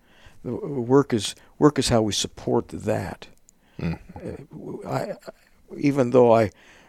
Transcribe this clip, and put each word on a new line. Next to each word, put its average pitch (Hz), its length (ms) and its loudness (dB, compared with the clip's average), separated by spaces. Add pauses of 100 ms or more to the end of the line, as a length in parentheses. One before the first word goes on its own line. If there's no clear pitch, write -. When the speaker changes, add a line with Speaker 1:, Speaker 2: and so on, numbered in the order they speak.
(440)
Speaker 1:
the 123 80 -8
w-, 143 300 -8
work 131 320 4
is, 104 220 -2 (220)
work 147 220 4
is 123 100 0
how 117 120 4
we 107 100 0
support - 560 -4
that. 101 600 -8 (520)
Speaker 2:
Mm. 165 200 -6 (160)
Speaker 1:
Uh, - 360 -14
w-, - 340 -16
I, 131 280 -6 (640)
even 139 340 0
though 120 240 6
I, 110 160 2 (380)